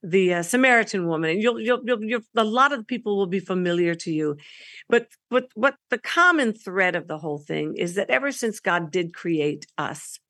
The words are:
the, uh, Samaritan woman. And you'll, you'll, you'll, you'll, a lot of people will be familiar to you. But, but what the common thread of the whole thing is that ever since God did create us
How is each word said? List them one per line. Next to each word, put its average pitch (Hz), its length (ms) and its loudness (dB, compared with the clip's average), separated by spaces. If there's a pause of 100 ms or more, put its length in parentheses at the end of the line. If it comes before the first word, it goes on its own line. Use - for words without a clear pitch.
the, 180 340 2
uh, 175 80 -2
Samaritan 226 640 2
woman. 160 240 0
And 196 100 0
you'll, 233 180 0
you'll, 240 260 0
you'll, 226 180 0
you'll, 220 180 -2 (140)
a 226 80 4
lot 254 300 2
of 220 140 -8
people 233 280 -4
will 196 120 2
be 185 120 -2
familiar 175 560 0
to 170 160 -8
you. 151 240 0 (540)
But, 233 180 2 (220)
but 254 240 0
what 262 220 0 (140)
the 240 100 -2
common 330 540 2
thread 185 420 -2
of 170 120 -6
the 156 120 -6
whole 151 180 -6
thing 151 400 -6
is 175 180 -4
that 196 140 -2
ever 262 220 0
since 226 280 -6
God 175 320 -2
did 170 220 -2
create 151 540 -2 (100)
us - 420 -10 (100)